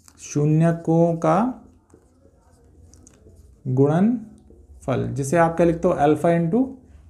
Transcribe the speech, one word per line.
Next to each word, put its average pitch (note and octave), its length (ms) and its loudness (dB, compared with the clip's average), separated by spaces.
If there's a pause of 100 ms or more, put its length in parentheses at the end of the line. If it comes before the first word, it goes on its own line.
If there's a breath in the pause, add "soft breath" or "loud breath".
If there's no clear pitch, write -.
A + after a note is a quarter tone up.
(220)
शून्यकों E3 960 0
का F3 460 -2 (2000)
गुणनफल, C#3+ 1400 -2
जिसे C3+ 280 -4
आप E3 200 2
क्या F3 100 2
लिखते E3+ 220 0
हो, E3+ 60 0
अल्फा D3 360 0
into E3+ 340 0 (460 soft breath)